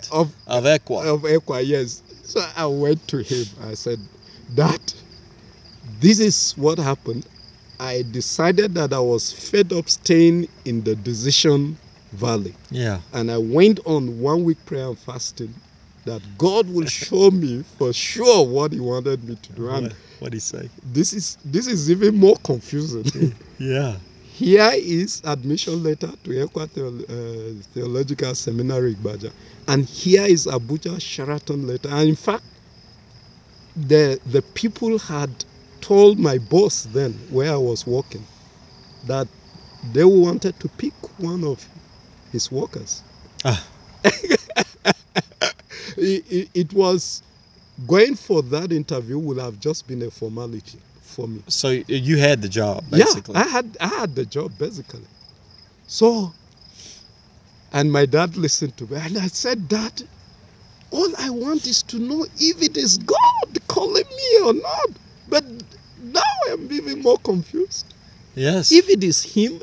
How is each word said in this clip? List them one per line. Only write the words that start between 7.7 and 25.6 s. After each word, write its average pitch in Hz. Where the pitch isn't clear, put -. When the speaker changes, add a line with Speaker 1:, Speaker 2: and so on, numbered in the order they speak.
Speaker 1:
I 127
decided 175
that 147
I 131
was 120
fed 196
up 170
staying 170
in 117
the 110
decision 139
valley." 104
Speaker 2:
Yeah. 113
Speaker 1:
And 117
I 117
went 156
on 127
one 160
week 160
prayer 135
and 113
fasting 120
that 113
God 190
will 170
show 190
me 143
for 127
sure 233
what 143
he -
wanted 123
me 117
to -
do. 117
And 131
Speaker 2:
What, 101
what'd 127
he 107
say? -
Speaker 1:
this 151
is, 196
this 170
is 165
even 208
more 196
confusing. 139
<laughs> -
Speaker 2:
Yeah. 131
Speaker 1:
Here 214
is 175
admission 151